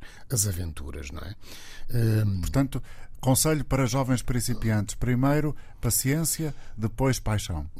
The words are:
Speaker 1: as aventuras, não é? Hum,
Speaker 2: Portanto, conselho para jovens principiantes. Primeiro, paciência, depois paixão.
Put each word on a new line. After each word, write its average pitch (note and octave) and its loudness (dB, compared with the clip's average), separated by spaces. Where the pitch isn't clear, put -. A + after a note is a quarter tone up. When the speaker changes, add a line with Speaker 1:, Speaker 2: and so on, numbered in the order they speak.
Speaker 1:
as G#2+ 2
aventuras, D#2+ -6
não D2 -10
é? F#2+ -10
Hum, F#2+ 0
Speaker 2:
Portanto, C3 0
conselho C#3 4
para C3 2
jovens B2+ 2
principiantes. A2 0
Primeiro, C3+ 4
paciência, D3 0
depois A2+ 2
paixão. F2 -2